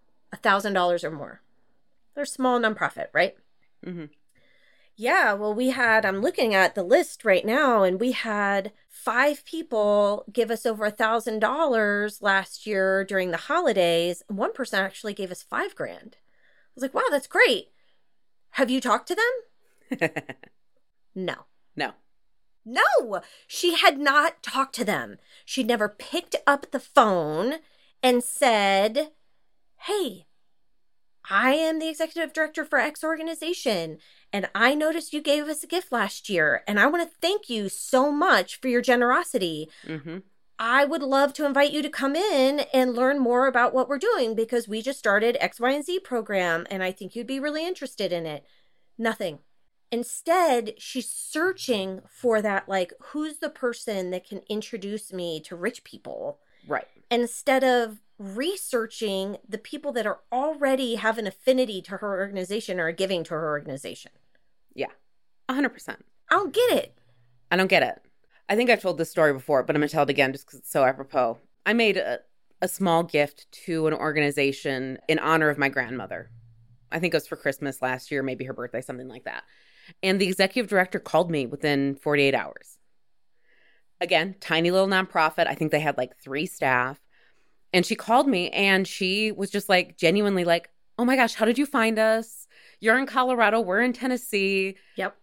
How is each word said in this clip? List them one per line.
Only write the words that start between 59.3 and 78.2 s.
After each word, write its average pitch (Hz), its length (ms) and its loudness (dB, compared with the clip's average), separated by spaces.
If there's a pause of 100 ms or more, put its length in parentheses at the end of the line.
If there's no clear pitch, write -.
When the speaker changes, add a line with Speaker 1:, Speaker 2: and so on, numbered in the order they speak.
Speaker 1:
the 208 100 -10
people 294 340 -10
that 226 140 -2
are - 140 -6 (120)
already 269 640 0
have 220 220 0
an 214 100 -4
affinity 240 540 0
to 190 160 -12
her 202 200 -6
organization 196 600 -6
or 165 80 0
are 170 40 -4
giving 185 320 -2
to - 100 -10
her 160 160 -4
organization. 147 600 -10 (640)
Speaker 2:
Yeah. - 160 -6 (580)
A 254 60 -2
hundred 269 200 2
percent. - 300 -14 (240)
Speaker 1:
I 311 80 4
don't 392 180 0
get 480 180 4
it. - 260 -2 (540)
Speaker 2:
I 175 40 2
don't 190 120 2
get 180 160 6
it. - 160 -6 (480)
I 202 80 2
think 240 140 2
I've 226 120 4
told 175 160 -2
this 160 120 -2
story 156 220 4
before, 135 300 0
but 151 140 0
I'm 147 40 2
gonna 147 80 2
tell 151 160 0
it 143 60 -4
again 135 220 2
just - 140 -12
'cause 143 120 -20
it's - 140 -18
so 143 120 4
apropos. 131 540 0 (280)
I 202 60 0
made 220 260 2
a, 120 200 -4 (420)
a 185 80 -2
small 170 360 2
gift - 460 -4 (160)
to 160 200 -2
an 156 80 2
organization 139 1120 -2
in 156 140 0
honor 156 300 2
of 143 80 -2
my 139 100 2
grandmother. 117 600 -6 (600)
I 160 80 -4
think 165 160 -2
it - 20 4
was 147 120 -2
for 160 80 -8
Christmas 139 440 -6
last 127 300 -4
year, 139 140 -4